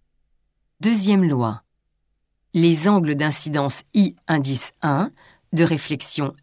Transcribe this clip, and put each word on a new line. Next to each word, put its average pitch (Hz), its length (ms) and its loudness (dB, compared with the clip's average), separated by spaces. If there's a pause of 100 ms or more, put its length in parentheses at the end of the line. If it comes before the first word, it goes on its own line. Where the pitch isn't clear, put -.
(800)
Deuxième 202 440 2
loi. 120 380 -2 (920)
Les 165 320 4
angles 175 280 2
d'incidence 143 680 -2 (120)
I 202 200 2 (140)
indice 139 440 -2 (100)
un, 156 280 0 (440)
de 165 100 4
réflexion 147 800 -4